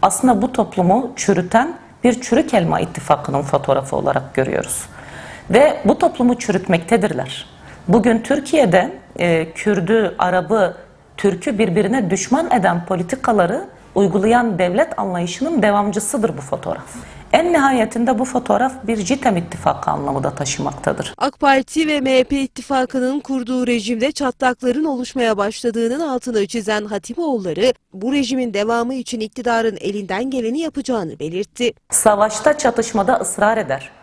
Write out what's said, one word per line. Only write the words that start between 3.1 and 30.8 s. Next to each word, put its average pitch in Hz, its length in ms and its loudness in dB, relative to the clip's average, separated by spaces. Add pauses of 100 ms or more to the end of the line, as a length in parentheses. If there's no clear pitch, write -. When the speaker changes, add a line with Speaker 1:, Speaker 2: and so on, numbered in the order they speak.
Speaker 1:
fotoğrafı 139 540 0
olarak 135 400 -2
görüyoruz. - 480 -2 (640)
Ve 269 360 6
bu 294 120 4
toplumu 247 420 2
çürütmektedirler. 180 1080 0 (380)
Bugün 220 320 4
Türkiye'de, 262 720 2 (280)
e, 165 320 2
Kürdü, 202 680 0
Arabı, 180 540 2 (440)
Türk'ü 196 400 0
birbirine 208 520 2
düşman 254 420 0
eden 175 340 2
politikaları 202 800 0 (300)
uygulayan 202 640 2
devlet 190 400 0
anlayışının 196 600 -2
devamcısıdır 208 760 0
bu - 40 -10
fotoğraf. - 540 -8 (380)
En 339 200 4
nihayetinde 240 680 2
bu 262 60 0
fotoğraf 254 480 0 (100)
bir 220 140 -2
jitem 214 400 0
ittifakı 151 540 -2
anlamı 139 320 -2
da 139 120 -2
taşımaktadır. - 800 -4
Speaker 2:
ak - 220 -2
Parti 285 480 2
ve 294 140 0
M 262 180 2
H 254 40 6
P 269 180 -2
ittifakının 262 800 -2
kurduğu 254 480 -2
rejimde 240 440 0
çatlakların 254 760 -2
oluşmaya 247 520 -2
başladığının 233 680 -2
altını 240 400 -2
çizen 208 380 -4
Hatimoğulları, 214 880 -2 (200)
bu 208 200 -4
rejimin 254 400 -2
devamı 233 400 0
için 247 260 -6
iktidarın 226 600 -2
elinden 196 420 -4
geleni 262 360 -2
yapacağını 262 600 -4